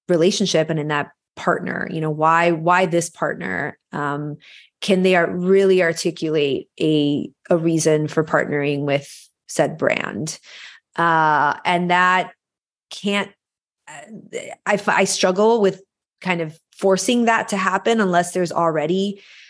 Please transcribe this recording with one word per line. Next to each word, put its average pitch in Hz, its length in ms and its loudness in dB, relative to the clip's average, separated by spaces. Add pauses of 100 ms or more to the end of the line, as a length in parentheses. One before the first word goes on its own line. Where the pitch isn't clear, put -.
relationship 175 640 2
and 160 80 -2
in 147 80 -6
that 147 240 -4 (240)
partner. - 560 -4
You 165 100 -6
know, 156 100 -2
why, 165 420 2
why 175 340 2
this 165 240 -2
partner? - 680 -6 (140)
Um, 147 460 -6 (440)
can 185 220 0
they 185 140 4
ar-, 170 120 4
really 185 540 2
articulate 160 840 -2 (120)
a, 147 480 0 (220)
a 175 80 4
reason 160 480 2
for 160 160 0
partnering 143 600 -2
with 139 460 -4 (200)
said 156 280 -2
brand? 147 600 -4 (560)
Uh, 156 680 2
and 175 260 0
that 180 420 2 (580)
can't, 202 420 -4 (560)
uh, - 500 -16 (260)
I 208 100 0
f-, 202 140 -2
I 196 160 2
struggle 202 560 2
with 190 220 0 (380)
kind 180 200 -4
of 156 160 -8 (200)
forcing 196 480 2
that 226 240 0
to 202 80 -4
happen 190 440 2
unless 175 300 2
there's 175 220 -2
already 170 680 0 (300)